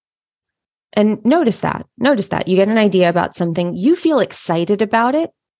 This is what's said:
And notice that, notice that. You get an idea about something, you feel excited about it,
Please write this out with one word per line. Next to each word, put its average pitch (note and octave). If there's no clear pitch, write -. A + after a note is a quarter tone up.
And G#3+
notice B3+
that, -
notice A#3+
that. -
You F#3
get G3
an A3
idea F#3
about F3
something, F3
you B3+
feel D#4
excited F3+
about A3+
it, E4